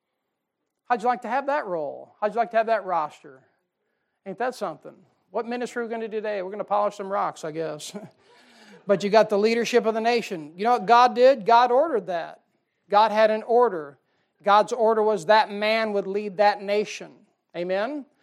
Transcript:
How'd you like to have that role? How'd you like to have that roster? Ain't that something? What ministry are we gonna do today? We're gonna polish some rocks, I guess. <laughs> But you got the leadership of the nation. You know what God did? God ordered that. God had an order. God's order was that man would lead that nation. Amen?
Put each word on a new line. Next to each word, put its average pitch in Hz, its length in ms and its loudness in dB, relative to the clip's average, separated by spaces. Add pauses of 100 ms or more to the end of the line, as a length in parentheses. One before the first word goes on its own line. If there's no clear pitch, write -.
(880)
How'd 247 140 -2
you 240 60 -4
like 247 160 -2
to 226 40 -10
have 262 200 -4
that 277 180 -2
role? 139 560 -8
How'd 208 140 -2
you - 20 -4
like 226 140 -2
to 220 60 -2
have 220 100 2
that 214 180 -2
roster? 151 560 -6 (840)
Ain't 190 100 -12
that 247 160 -4
something? 156 400 -12 (380)
What 226 160 -6
ministry 240 340 -8
are 233 60 -6
we - 40 -12
gonna 226 160 -8
do 214 100 -8
today? 208 260 -6
We're 190 80 -10
gonna 208 120 -8
polish 208 340 -2
some 196 140 -10
rocks, 190 320 -4
I 160 80 -8
guess. 151 400 -10 (100)
<laughs> 214 40 -16 (800)
But 196 180 2
you 202 80 -2
got 214 180 6
the 208 80 0
leadership 226 480 2
of 220 80 0
the 220 80 -4
nation. 196 540 -2
You 185 80 -8
know 233 80 2
what 220 160 0
God 240 260 6
did? 240 320 4
God 233 260 6
ordered 254 360 0
that. 165 340 -8 (480)
God 208 220 4
had 214 180 4
an 214 140 -4
order. 196 560 0 (420)
God's 202 320 4
order 220 300 2
was 208 240 0
that 214 240 4
man 214 420 -2
would 196 140 -4
lead 202 300 -6
that 208 260 2
nation. 202 480 -4 (440)
Amen? 202 520 -6 (160)